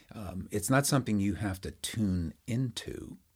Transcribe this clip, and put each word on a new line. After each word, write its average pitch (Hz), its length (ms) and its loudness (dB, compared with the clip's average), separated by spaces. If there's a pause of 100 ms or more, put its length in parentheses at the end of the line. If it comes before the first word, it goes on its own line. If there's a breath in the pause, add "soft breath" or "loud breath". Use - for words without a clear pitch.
(140 loud breath)
Um, 92 380 -8
it's 104 180 0
not 135 160 6
something 113 340 2
you 98 140 4
have 92 280 -2
to 78 100 -6
tune 92 640 0 (100)
into. - 720 -4 (180)